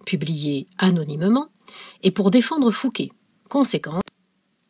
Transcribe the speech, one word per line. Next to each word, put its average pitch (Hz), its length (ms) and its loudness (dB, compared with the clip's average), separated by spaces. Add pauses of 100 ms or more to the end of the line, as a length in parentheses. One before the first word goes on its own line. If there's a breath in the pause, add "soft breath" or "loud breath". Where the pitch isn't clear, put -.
publié 147 600 -4 (140)
anonymement, 180 720 0 (520 loud breath)
et 190 80 2
pour 190 220 2
défendre 254 400 4
Fouquet. - 400 -4 (360)
Conséquence, 175 540 0 (680)